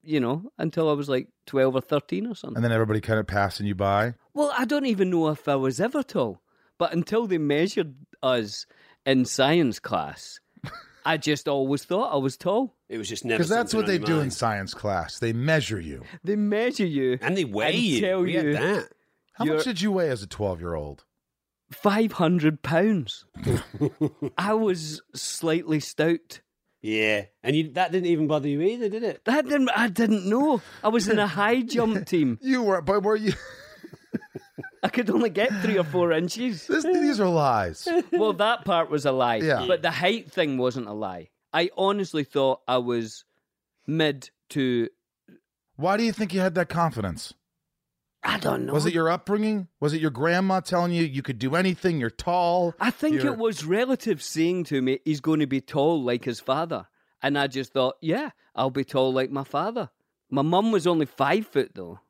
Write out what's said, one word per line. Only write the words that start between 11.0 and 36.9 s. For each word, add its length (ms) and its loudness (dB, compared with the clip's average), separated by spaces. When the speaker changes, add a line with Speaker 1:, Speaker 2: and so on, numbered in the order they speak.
Speaker 1:
I 120 0
just 320 -2
always 360 0
thought 300 -2
I 40 0
was 180 -2
tall. 400 -2
Speaker 3:
It 100 -8
was 100 -8
just 160 -8
never 180 2
Speaker 2:
'Cause 80 2
that's 220 0
Speaker 3:
something 60 0
Speaker 2:
what 60 0
Speaker 3:
on 40 0
Speaker 2:
they 100 2
Speaker 3:
your 80 -2
Speaker 2:
do 80 2
in 60 2
Speaker 3:
mind. 120 -2
Speaker 2:
science 420 -2
class. 440 -4
They 140 -2
measure 480 0
you. 220 -10
Speaker 1:
They 120 -2
measure 500 0
you 340 0
Speaker 3:
And 160 0
they 80 0
weigh 300 0
Speaker 1:
and 80 0
Speaker 3:
you. 180 2
Speaker 1:
tell 220 0
Speaker 3:
We 120 0
had 120 0
Speaker 1:
you 80 2
Speaker 3:
that. 340 0
Speaker 2:
How 100 -4
Speaker 1:
you're 120 2
Speaker 2:
much 80 0
did 180 -2
you 100 0
weigh 160 0
as 140 -2
a 40 -12
twelve-year-old? 800 -6
Speaker 1:
five 420 2
hundred 500 2
pounds. 640 0
Speaker 2:
<laughs> 540 -4
Speaker 1:
I 160 0
was 480 -2
slightly 680 -2
stout. 600 -2
Speaker 3:
Yeah. 440 2
And 140 0
you, 160 0
that 200 0
didn't 140 0
even 220 2
bother 200 0
you 140 0
either, 260 0
did 140 -4
it? 220 -6
Speaker 1:
That 240 2
didn't, 220 2
I 180 2
didn't 380 2
know. 360 2
I 60 2
was 200 2
in 100 2
a 80 2
high 360 0
jump 440 -2
Speaker 2:
<laughs> 0 -
Speaker 1:
team. 340 2
Speaker 2:
You 220 0
were, 200 2
but 200 2
were 140 2
you? 220 0
<laughs> 1400 -16
Speaker 1:
I 60 -4
could 220 -2
only 200 2
get 220 0
three 140 0
or 80 2
four 280 2
inches. 540 -2
Speaker 2:
This, 180 2
these 360 4